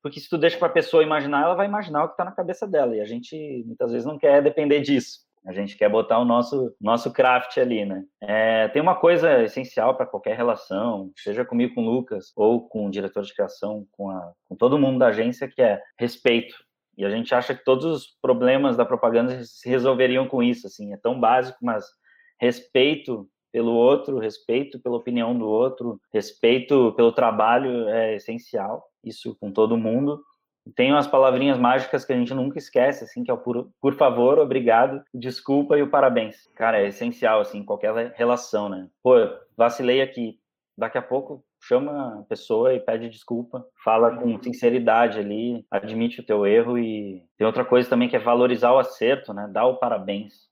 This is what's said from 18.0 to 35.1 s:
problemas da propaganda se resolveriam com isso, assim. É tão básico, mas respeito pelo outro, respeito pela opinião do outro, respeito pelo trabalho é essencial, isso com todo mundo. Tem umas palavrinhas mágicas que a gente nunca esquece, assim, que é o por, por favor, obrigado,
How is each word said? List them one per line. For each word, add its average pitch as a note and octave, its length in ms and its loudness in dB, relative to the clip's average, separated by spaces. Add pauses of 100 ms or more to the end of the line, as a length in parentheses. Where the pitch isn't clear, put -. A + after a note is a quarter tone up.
problemas B2+ 560 2
da A#2 80 2
propaganda A#2+ 600 0
se - 240 -16
resolveriam B2+ 580 2
com B2+ 160 -2
isso, A#2+ 240 0
assim. G#2 260 -14
É F#2+ 40 -14
tão A#2+ 220 -4
básico, B2+ 440 0
mas A2 220 -4 (560)
respeito B2 880 -2 (240)
pelo A#2 200 0
outro, C3 460 2
respeito A#2+ 640 -4
pela A#2+ 160 -6
opinião A#2+ 420 -2
do A2 100 -4
outro, A#2+ 500 -2 (140)
respeito B2 840 2
pelo A#2 160 4
trabalho A#2 760 0
é A2 280 -2
essencial, A2+ 680 -8 (180)
isso A2+ 380 -14
com G#2 100 -10
todo A2 280 2
mundo. C3 440 -2 (540)
Tem C3 160 4
umas D3 140 2
palavrinhas C3+ 500 4
mágicas B2+ 480 0
que - 80 -4
a B2+ 40 0
gente B2 180 -2
nunca C3+ 240 -4
esquece, C#3 460 0
assim, B2 200 -12
que B2 60 -6
é B2 40 2
o A#2 40 -6
por, A#2+ 320 -6 (100)
por C#3 140 0
favor, C3 440 4
obrigado, C3 640 2 (120)